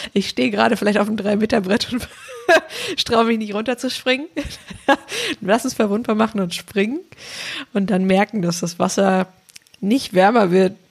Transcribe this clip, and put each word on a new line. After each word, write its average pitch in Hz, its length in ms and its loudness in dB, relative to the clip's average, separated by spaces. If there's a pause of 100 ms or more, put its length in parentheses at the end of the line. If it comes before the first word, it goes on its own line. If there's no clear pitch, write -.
(120)
Ich 196 160 0
stehe 254 240 0
gerade 226 240 2
vielleicht 208 220 2
auf 202 100 2
einem 220 80 -2
drei 208 220 0
Meter 214 240 0
Brett 196 320 -2
und 247 160 -6 (460)
<laughs> - 500 -2
traue 226 200 2
mich 226 120 0
nicht 208 160 -6
runterzuspringen. 254 760 -4 (600)
<laughs> 427 540 -2
Lass 202 220 0
uns 254 120 -4
verwundbar 220 400 0
machen 220 260 0
und 175 120 -4
springen. 214 460 -2 (760)
Und 196 160 0
dann 185 160 2
merken, 196 360 2
dass 175 180 -2
das 170 180 -6
Wasser 185 500 2 (520)
nicht 220 340 0
wärmer 196 380 4
wird, 185 220 4 (160)